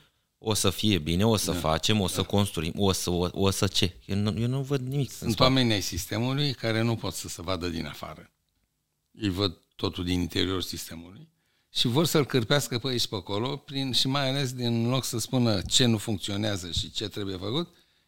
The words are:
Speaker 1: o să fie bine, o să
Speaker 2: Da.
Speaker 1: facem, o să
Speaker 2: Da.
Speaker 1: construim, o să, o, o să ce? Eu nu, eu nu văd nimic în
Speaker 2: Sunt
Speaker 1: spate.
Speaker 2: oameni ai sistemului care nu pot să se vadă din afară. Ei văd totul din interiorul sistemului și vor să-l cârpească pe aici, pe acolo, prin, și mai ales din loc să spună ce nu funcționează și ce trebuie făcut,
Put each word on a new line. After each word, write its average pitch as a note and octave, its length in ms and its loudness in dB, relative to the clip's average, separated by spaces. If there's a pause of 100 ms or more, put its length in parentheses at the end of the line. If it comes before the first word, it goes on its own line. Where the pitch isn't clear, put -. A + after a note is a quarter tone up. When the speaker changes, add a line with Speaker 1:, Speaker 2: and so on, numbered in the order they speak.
(380)
Speaker 1:
o G#2+ 160 -2
să G2+ 160 4
fie G#2 280 2
bine, E2+ 280 2
o A2+ 100 4
să F#2 160 0
Speaker 2:
Da. F2+ 60 -2
Speaker 1:
facem, D#2+ 420 2
o - 60 2
să - 140 -2
Speaker 2:
Da. F#2+ 60 0
Speaker 1:
construim, F#2+ 500 0
o G2 160 4
să, - 180 -2
o, F2 220 2
o G2 180 2
să G2+ 160 0
ce? - 300 0 (100)
Eu F#2+ 100 -4
nu, G#2 240 0
eu A#2+ 80 -2
nu C3+ 140 -2
văd C3+ 240 -2
nimic C#3 240 -2
în - 60 -14
Speaker 2:
Sunt - 160 -4
Speaker 1:
spate. G#2+ 180 4
Speaker 2:
oameni B2+ 220 4
ai G2+ 80 2
sistemului B2+ 720 -2
care A2+ 280 0
nu A#2 140 2
pot G2+ 180 -6
să - 140 -8
se - 140 -10
vadă F2+ 260 -2
din D#2+ 180 -4
afară. D#2 440 -14 (800)
Ei G#2+ 180 -2
văd F#2 280 0 (200)
totul G2 280 -4
din F2+ 160 2
interiorul F2+ 420 -2
sistemului E2+ 680 -12 (420)
și - 160 2
vor C#3 200 2
să-l C#3+ 200 4
cârpească B2+ 520 0
pe B2+ 100 -4
aici, A#2+ 180 0
pe - 80 -8
acolo, G#2+ 420 -4
prin, C3+ 360 -6
și - 140 2
mai C3+ 220 0
ales C3+ 240 0
din A#2+ 360 0
loc C3 160 2
să - 140 -4
spună A#2 420 2
ce - 260 4
nu A2+ 120 4
funcționează G2+ 720 -4
și D#2 200 -4
ce G#2 180 -6
trebuie F#2+ 280 -6
făcut, A#2 380 -4 (340)